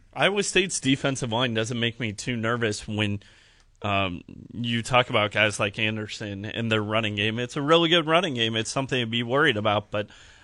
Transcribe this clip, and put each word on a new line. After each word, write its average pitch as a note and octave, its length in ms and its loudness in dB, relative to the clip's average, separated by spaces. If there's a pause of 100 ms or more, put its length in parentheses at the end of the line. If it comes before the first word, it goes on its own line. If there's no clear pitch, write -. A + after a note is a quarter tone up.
(120)
Iowa F#3+ 300 2
State's F#3+ 380 0
defensive C3+ 520 0
line A#2+ 220 0
doesn't A2 260 -2
make A#2 200 -2
me A2 140 -4
too B2 220 -6
nervous A2+ 520 -2
when, G#2 340 -2 (640)
um, G2 400 -2 (300)
you A#2 280 -2
talk B2 300 2
about G#2 200 2
guys G#2+ 280 2
like G2+ 180 -2
Anderson G#2+ 680 -4
and A2+ 260 -4
their A2 100 2
running G#2+ 340 0
game. G#2+ 220 0
It's B2 200 -6
a D3 40 -2
really E3 280 6
good D#3+ 180 4
running E3 260 2
game. A2+ 220 0
It's A2+ 160 -2
something C3+ 280 -2
to A#2+ 60 0
be A#2 160 -2
worried C3 360 2
about, G#2 340 0
but G#2 160 -4 (360)